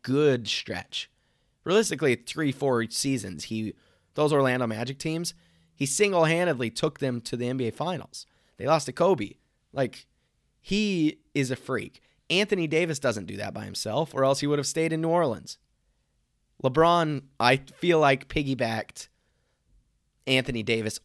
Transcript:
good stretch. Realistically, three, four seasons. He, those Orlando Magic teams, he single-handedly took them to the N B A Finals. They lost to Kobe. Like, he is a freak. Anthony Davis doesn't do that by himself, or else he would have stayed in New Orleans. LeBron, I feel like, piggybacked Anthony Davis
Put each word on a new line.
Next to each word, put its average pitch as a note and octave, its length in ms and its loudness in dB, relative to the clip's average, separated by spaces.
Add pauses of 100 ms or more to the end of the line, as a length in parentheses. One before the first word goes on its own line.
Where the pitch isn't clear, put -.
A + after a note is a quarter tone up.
good C3 460 2
stretch. - 600 -8 (540)
Realistically, D#3+ 500 2
three, D3 360 -2
four B2+ 380 0
seasons. G2+ 560 -4
He, A2 300 -6 (400)
those D3+ 180 2
Orlando B2+ 340 2
Magic A#2+ 320 -6
teams, E3 360 -6 (400)
he C#3+ 100 -4
single-handedly E3 840 2
took - 280 -4
them B2 220 -4
to - 160 -8
the A#2+ 120 -4
N C3 100 -2
B A#2+ 100 -2
A - 20 -2
Finals. - 540 -8 (320)
They B2 100 -8
lost D3+ 200 2
to C3 60 -6
Kobe. E3 420 2 (380)
Like, C3+ 340 -4 (540)
he G3 580 0 (140)
is C3 200 -2
a B2 40 -4
freak. - 460 -8 (260)
Anthony F#3+ 380 0
Davis D#3 320 0
doesn't A2 280 -2
do G2 100 -10
that G2+ 180 -8
by G#2+ 100 -10
himself, A2 500 -4
or C3+ 100 2
else C#3 160 2
he C#3+ 80 -2
would D3 100 2
have C#3 80 -4
stayed D#3+ 260 -2
in D#3+ 80 -2
New E3 100 0
Orleans. D3+ 480 -2 (1080)
LeBron, D#3 580 2 (160)
I B2+ 200 4
feel D#3+ 420 0
like, C#3 280 4
piggybacked B2 800 -4 (1200)
Anthony C3 380 2
Davis A2 400 -2